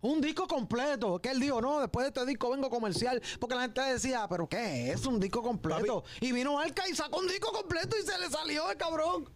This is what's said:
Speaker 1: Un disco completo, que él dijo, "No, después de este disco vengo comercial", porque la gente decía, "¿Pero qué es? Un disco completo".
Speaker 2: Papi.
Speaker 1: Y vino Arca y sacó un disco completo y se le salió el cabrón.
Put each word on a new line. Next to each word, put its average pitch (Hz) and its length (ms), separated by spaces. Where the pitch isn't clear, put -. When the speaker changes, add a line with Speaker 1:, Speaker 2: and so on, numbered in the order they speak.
Speaker 1:
Un 294 160
disco 311 280
completo, 240 720
que 247 80
él 262 100
dijo, 262 220
"No, 285 180
después 247 260
de - 20
este 254 180
disco 254 240
vengo 269 220
comercial", 233 500
porque 247 140
la 247 100
gente 254 180
decía, 254 460
"¿Pero 170 220
qué 226 440
es? - 120
Un 247 140
disco 196 240
completo". 196 580
Speaker 2:
Papi. - 260
Speaker 1:
Y 254 40
vino 262 280
Arca 370 300
y 311 60
sacó 302 240
un 370 80
disco 392 240
completo 381 500
y - 20
se 381 140
le 359 140
salió 311 400
el 392 60
cabrón. 320 580